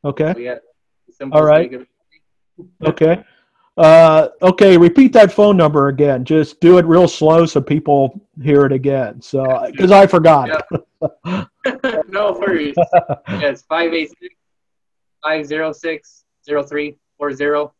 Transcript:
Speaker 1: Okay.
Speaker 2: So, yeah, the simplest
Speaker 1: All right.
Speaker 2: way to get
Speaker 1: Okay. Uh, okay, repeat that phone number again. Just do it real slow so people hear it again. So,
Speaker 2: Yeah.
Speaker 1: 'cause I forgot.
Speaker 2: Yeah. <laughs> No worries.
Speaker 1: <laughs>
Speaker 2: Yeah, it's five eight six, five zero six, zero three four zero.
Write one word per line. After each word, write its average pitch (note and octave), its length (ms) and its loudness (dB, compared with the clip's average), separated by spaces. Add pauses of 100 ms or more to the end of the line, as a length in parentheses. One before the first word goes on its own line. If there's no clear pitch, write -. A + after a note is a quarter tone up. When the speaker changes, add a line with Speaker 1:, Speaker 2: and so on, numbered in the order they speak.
Speaker 1:
Okay. D#3 300 -6
Speaker 2:
So, F3+ 60 -10
yeah, B2 160 -12 (520)
the - 60 -20
simplest C#3 260 -6
Speaker 1:
All D#3 80 2
right. D3+ 240 0
Speaker 2:
way B2+ 80 -16
to B2+ 80 -20 (720)
get - 300 -8
Speaker 1:
Okay. D#3+ 360 -2 (520)
Uh, D#3+ 520 4 (140)
okay, F#3 340 4
repeat F3 360 4
that G#3+ 200 4
phone G#3 240 2
number D3 320 0
again. C3+ 360 -2
Just D#3 360 -2
do F3+ 180 6
it E3+ 80 2
real E3+ 220 2
slow D#3+ 380 0
so D3+ 140 -4
people C#3+ 580 -2 (240)
hear C#3+ 240 2
it C3+ 60 -4
again. C3 480 -6
So, C3 260 -8 (200)
Speaker 2:
Yeah. - 60 -12
Speaker 1:
'cause F#3 180 0
I G3 160 6
forgot. D#3+ 420 2 (540)
Speaker 2:
Yeah. F3+ 500 -10
<laughs> B3+ 560 -8
No G3+ 240 -4
worries. F3 500 -6
Speaker 1:
<laughs> - 40 0 (420)
Speaker 2:
Yeah, E3 220 -6
it's B2+ 120 -14
five E3 320 -6
eight D#3 140 -8 (120)
six, F3+ 140 -20 (880)
five D#3 240 -8
zero D#3 260 -8
six, - 520 -14 (200)
zero D3 200 -6
three D3 320 -10 (200)
four C#3+ 160 -10
zero. D3 480 -6